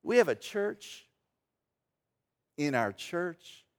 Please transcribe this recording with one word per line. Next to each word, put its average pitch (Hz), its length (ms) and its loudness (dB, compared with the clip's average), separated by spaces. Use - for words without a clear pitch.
We 233 160 4
have 196 120 6
a 117 60 2
church - 680 -6
in 147 160 0
our 107 200 2
church - 720 -8